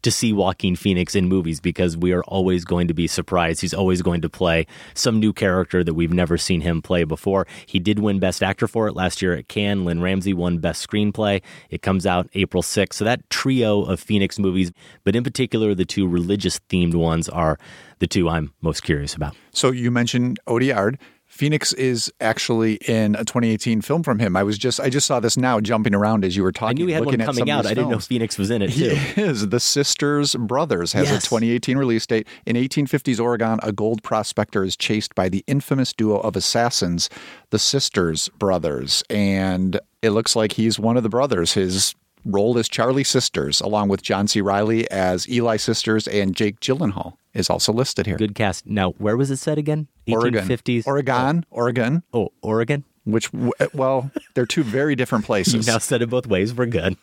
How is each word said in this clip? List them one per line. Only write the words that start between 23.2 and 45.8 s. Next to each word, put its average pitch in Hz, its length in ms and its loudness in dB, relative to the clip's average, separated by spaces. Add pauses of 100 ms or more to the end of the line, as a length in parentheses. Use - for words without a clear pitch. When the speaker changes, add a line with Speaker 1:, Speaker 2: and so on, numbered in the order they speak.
Speaker 2:
twenty 117 280 0
eighteen 110 300 0
film 156 200 0
from 135 160 0
him. 104 180 2
I 95 60 4
was 104 160 0
just, 120 220 -2
I 139 100 0
just 135 160 0
saw 131 140 0
this 113 180 0
now, 127 240 2
jumping 107 320 2
around 104 320 2
as 90 100 0
you 98 60 2
were 92 100 2
talking, 110 180 -4
Speaker 1:
I 120 100 0
knew 175 80 0
he 175 60 0
had 156 120 0
Speaker 2:
looking 131 140 2
Speaker 1:
one - 20 0
Speaker 2:
at 113 60 0
Speaker 1:
coming 123 140 0
Speaker 2:
some 110 80 2
of 147 100 2
Speaker 1:
out. - 20 0
Speaker 2:
these 104 100 0
Speaker 1:
I - 40 2
didn't 127 140 0
know - 40 0
Speaker 2:
films. 104 140 -4
Speaker 1:
Phoenix 113 320 -2
was 98 100 0
in 113 140 0
it, 95 80 0
Speaker 2:
He 123 180 2
Speaker 1:
too. 143 320 -2
Speaker 2:
is. 127 260 0
The 113 120 2
Sisters 147 760 0
Brothers 120 580 -2
has 98 160 2
Speaker 1:
Yes. 101 140 0
Speaker 2:
a - 40 -4
twenty 117 240 2
eighteen 120 260 0
release 123 300 0
date. 110 200 0 (200)
In 117 80 0
eighteen 135 320 0
fifties 135 320 0
Oregon, 113 420 0
a 110 100 -2
gold 107 300 -2
prospector 107 640 -2
is 95 120 -2
chased - 380 -2
by 92 160 2
the 95 160 -2
infamous 135 480 0
duo 107 260 2
of 107 160 -2
assassins, 98 760 0 (400)
the 107 80 2
Sisters 90 680 0 (120)
Brothers. 78 720 0
And 95 680 0 (220)
it 113 80 2
looks 110 260 2
like 110 180 0
he's 110 260 0
one 113 180 2
of 123 60 2
the 110 60 -2
brothers. 113 440 0
His 95 400 0 (320)
role 101 320 2
is 113 100 0
Charlie 131 380 0
Sisters, 73 560 0
along 104 280 0
with 98 120 0
John 101 260 0
C. 107 140 0
Reilly 107 480 0
as 92 400 -2
Eli 117 280 0
Sisters, 110 500 0